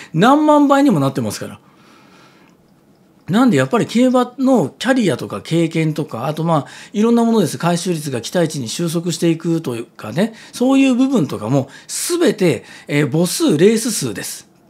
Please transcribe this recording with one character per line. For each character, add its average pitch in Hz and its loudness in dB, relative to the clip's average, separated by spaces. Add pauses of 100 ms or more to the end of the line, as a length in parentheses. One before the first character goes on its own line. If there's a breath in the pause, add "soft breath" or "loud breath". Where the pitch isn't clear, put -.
(140 loud breath)
何 269 4
万 294 4
倍 277 4
に 285 4
も 165 2
な 135 2
っ - -2
て - -4
ま 104 -4
す - -12
か 104 -10
ら。 104 -18 (1700 soft breath)
な 226 2
ん 247 4
で 151 4
や 131 2
っ - -6
ぱ 240 0
り 170 0
競 247 2
馬 247 0
の 247 2
キ - -6
ャ 262 2
リ 208 2
ア 120 -2
と 107 -8
か 104 -8
経 165 0
験 156 -2
と 151 -6
か、 117 -10
あ 151 -4
と 160 -6
ま 160 0
あ、 - - (260 loud breath)
い 208 0
ろ 233 2
ん - 4
な 233 4
も 226 2
の 226 2
で 170 2
す。 127 -8
回 170 0
収 175 -4
率 151 -6
が 120 -6
期 - -10
待 170 0
値 156 -10
に 117 -6
収 170 -6
束 170 -4
し - -8
て 170 0
い 160 0
く 165 -4
と 131 -6
い 113 -8
う 117 -12
か - -14
ね、 208 -2 (180 loud breath)
そ 254 0
う 269 4
い 269 4
う 254 2
部 262 2
分 214 0
と 110 -8
か 104 -6
も 135 0 (180 loud breath)
全 339 -2
て、 160 0 (220 loud breath)
え 147 0
ー、 127 -2
母 165 0
数、 196 0
レ 208 6
ー 214 0
ス 226 -4
数 113 -6
で - -10
す。 - -14 (220)